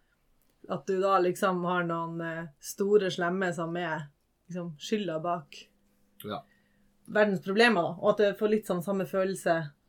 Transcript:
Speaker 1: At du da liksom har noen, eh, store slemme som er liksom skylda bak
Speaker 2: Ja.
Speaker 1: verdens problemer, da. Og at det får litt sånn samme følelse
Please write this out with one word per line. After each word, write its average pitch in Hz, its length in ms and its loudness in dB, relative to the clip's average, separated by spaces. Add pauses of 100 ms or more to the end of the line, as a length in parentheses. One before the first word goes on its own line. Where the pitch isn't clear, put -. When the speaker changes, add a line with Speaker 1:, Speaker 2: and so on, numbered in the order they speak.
(720)
Speaker 1:
At - 160 -6
du 190 140 0
da 196 180 4
liksom 180 460 2
har 175 180 2
noen, 165 400 -4
eh, 165 240 -6 (140)
store 202 500 2
slemme 180 420 0
som 165 240 -4
er 160 300 -4 (420)
liksom 175 300 -8
skylda 185 420 -4
bak 170 360 -6 (680)
Speaker 2:
Ja. 104 160 -8 (680)
Speaker 1:
verdens 208 340 2
problemer, 202 400 4
da. 165 180 -2
Og 208 100 2
at 208 80 4
det 202 200 2
får 214 120 0
litt 214 160 0
sånn 180 180 -2
samme 190 240 -2
følelse 185 640 -2 (160)